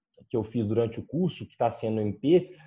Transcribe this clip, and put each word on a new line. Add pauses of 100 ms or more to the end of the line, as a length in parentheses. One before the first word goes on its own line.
(280)
que
eu
fiz
durante
o
curso,
que
tá
sendo
no
M
P, (100)